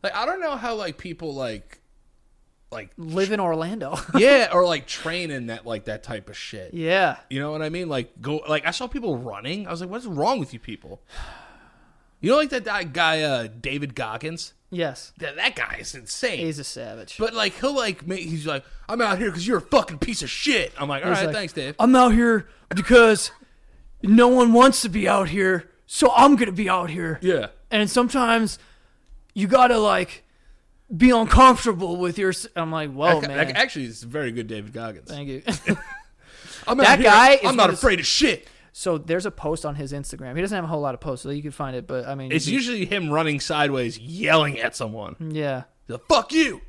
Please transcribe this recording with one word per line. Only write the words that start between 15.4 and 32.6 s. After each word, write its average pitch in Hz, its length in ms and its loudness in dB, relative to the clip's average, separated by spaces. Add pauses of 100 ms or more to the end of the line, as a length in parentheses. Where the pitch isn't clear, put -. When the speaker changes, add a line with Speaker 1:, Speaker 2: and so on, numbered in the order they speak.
Speaker 1:
guy - 240 -8
is - 140 -14
insane. - 460 -8
Speaker 2:
He's 160 180 -6
a 143 60 -12
savage. 110 560 -14
Speaker 1:
But, 220 140 -2
like, 214 260 -4
he'll, 285 160 -2
like, 214 320 -4
ma-, 185 80 -6
he's 165 320 -8
like, 139 160 -6 (260)
"I'm 233 120 -4
out 202 180 0
here 220 120 -2
'cause 170 140 -8
you're 226 140 0
a - 20 -6
fucking 202 380 0
piece 220 240 -6
of 135 60 -10
shit." 233 500 -2
I'm 143 100 -6
like, 139 160 -6
"All - 60 -2
Speaker 2:
He's 202 80 2
Speaker 1:
right, - 80 0
Speaker 2:
like, - 80 -4
Speaker 1:
thanks, 185 180 -8
Dave." 143 260 -8
Speaker 2:
"I'm 247 160 6
out 254 180 8
here 226 340 4 (280)
because 226 540 6 (720)
no 226 280 8
one 247 240 6
wants 254 280 8
to 226 80 -4
be 190 180 -2
out 196 220 2
here, 185 400 0 (160)
so - 300 2
I'm 277 200 8
gonna 214 180 0
be 196 160 -4
out 180 200 0
here." 160 320 -6
Speaker 1:
Yeah. 160 260 0 (220)
Speaker 2:
And 214 200 0
sometimes 233 680 2 (800)
you 196 120 -2
gotta, 247 300 6
like, 196 460 0 (720)
be 247 160 6
uncomfortable 220 880 6
with 180 200 -2
your 190 120 0
s-, - 260 -6
I'm 165 160 -4